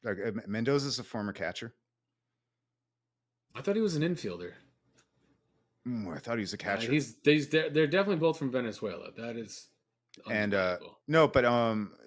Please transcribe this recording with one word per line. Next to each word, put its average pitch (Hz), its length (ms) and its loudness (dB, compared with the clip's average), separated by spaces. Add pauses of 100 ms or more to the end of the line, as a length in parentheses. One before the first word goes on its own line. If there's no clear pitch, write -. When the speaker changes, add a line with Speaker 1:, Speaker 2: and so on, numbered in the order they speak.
Speaker 1:
Like, 101 140 -4
uh, 104 100 -4
M-, 110 180 -6
Mendoza's 131 520 0
a 120 60 -8
former 104 280 -6
catcher. 98 420 -8 (1800)
Speaker 2:
I 135 80 -12
thought 202 140 0
he 226 60 2
was 185 140 0
an 147 60 2
infielder. 90 500 -4 (1400)
Speaker 1:
Mm, 104 260 -6
I 73 40 -10
thought 117 180 -6
he 110 60 -2
was 95 100 -6
a 104 60 -8
Speaker 2:
Yeah, 101 180 -2
Speaker 1:
catcher. 117 160 -2
Speaker 2:
he's, 135 320 0
he's 147 240 6
de-, 156 220 0
they're 151 160 4
definitely 190 340 2
both 160 180 2
from 135 120 -4
Venezuela. 107 640 -4
That 113 200 -8
is 110 320 -12 (600)
Speaker 1:
And, 107 240 0
uh, 98 40 4 (160)
Speaker 2:
undeniable. - 240 -12 (100)
Speaker 1:
no, 151 200 8
but, 127 160 6
um, 113 500 2 (120)